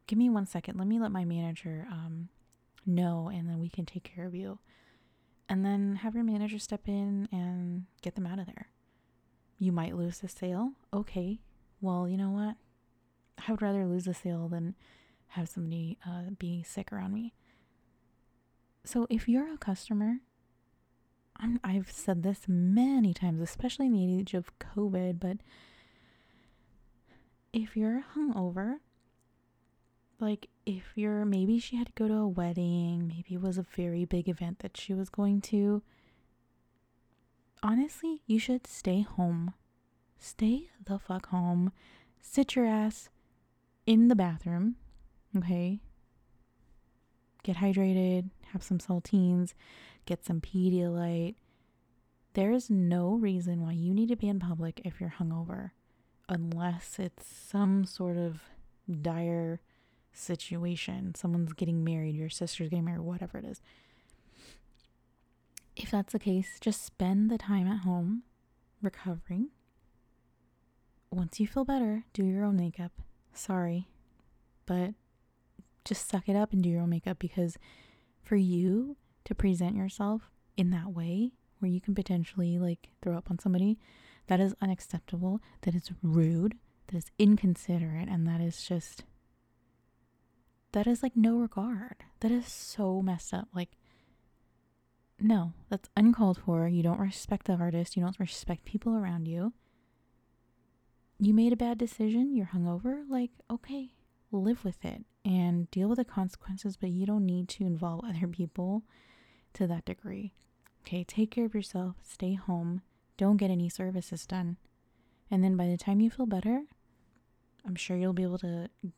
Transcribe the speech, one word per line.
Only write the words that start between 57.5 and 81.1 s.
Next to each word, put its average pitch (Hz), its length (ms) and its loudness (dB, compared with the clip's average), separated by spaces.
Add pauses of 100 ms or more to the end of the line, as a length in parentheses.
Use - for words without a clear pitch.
sort 180 320 -4
of 170 240 -4 (600)
dire 170 600 -2 (500)
situation. 175 1040 -6
Someone's 170 380 -2
getting 165 300 -2
married, 160 320 -2
your 156 140 -6
sister's 165 400 -6
getting 170 160 -2
married, 170 160 -4
whatever 175 360 -6
it - 80 -10
is. - 160 -14 (2250)
If - 160 -8
that's 202 220 -2
the 214 60 -2
case, 190 400 0
just - 260 -2
spend 196 440 2
the 226 80 0
time 196 300 2
at 208 120 0
home 180 440 0 (580)
recovering. 185 680 -4 (1600)
Once 180 280 -4
you 208 80 2
feel 269 180 0
better, 233 380 0 (100)
do 196 120 0
your 190 180 2
own 202 120 2
makeup. 175 360 -2 (420)
Sorry, 180 540 -2 (800)
but 180 280 0 (920)
just - 260 -4
suck 185 180 -2
it 202 80 2
up 208 160 2
and 190 120 2
do 175 60 2
your 170 120 2
own 170 80 0
makeup, 170 300 -2
because 170 380 -2 (680)
for - 120 0
you 190 640 2 (280)
to 208 100 -4
present 180 400 2
yourself 202 540 -2 (260)
in 180 140 2
that 180 240 -2
way 175 380 -2 (280)